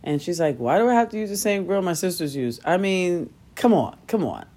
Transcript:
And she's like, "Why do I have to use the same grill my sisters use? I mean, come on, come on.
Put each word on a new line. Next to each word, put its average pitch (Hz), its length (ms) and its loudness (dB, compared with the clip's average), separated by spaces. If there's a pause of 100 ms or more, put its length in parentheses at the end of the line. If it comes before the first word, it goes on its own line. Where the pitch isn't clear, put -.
And 147 180 -2
she's 170 200 -4
like, 143 160 2
"Why 123 200 2
do 233 120 4
I 240 60 4
have 233 140 2
to 220 80 -8
use 214 120 -4
the 202 80 -4
same 202 280 0
grill 196 160 0
my 175 120 0
sisters 165 420 -4
use? 123 300 -2
I 170 100 2
mean, 185 540 0 (260)
come 233 180 4
on, 123 220 2 (120)
come 202 180 0
on. 67 200 -8 (120)